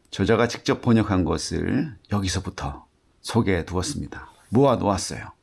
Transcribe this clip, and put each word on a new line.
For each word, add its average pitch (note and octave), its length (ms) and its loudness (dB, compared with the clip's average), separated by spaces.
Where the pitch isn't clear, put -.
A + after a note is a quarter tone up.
저자가 A2 380 2
직접 - 340 -2
번역한 G#2 400 4
것을 F2 760 -2
여기서부터 F2+ 760 -4
소개해 F#2+ 460 0
두었습니다. - 600 -6
모아 B2+ 260 4
놓았어요. - 560 -2